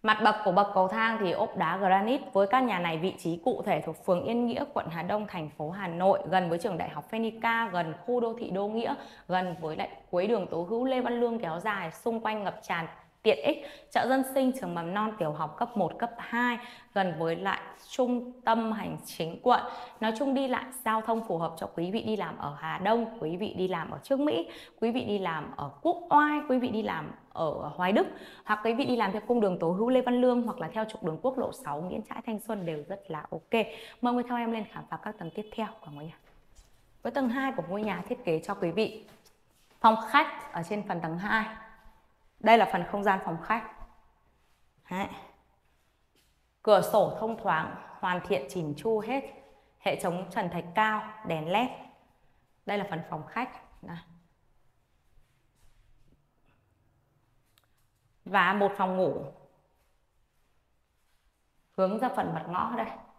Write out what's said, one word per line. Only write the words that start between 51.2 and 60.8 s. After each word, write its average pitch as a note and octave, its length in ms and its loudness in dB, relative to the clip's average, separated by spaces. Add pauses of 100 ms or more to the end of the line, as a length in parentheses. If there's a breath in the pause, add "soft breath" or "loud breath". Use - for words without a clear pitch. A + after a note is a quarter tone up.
đèn E3 260 -2
led. A#3 160 2 (960)
Đây G3+ 120 -2
là F#3+ 120 -2
phần E3 100 -4 (100)
phòng D#3 160 -8
khách. - 560 -10
Đây. E3+ 140 -12 (4000)
Và F#3 280 4
một G3+ 240 4
phòng F#3 200 0
ngủ E3+ 280 2 (2500)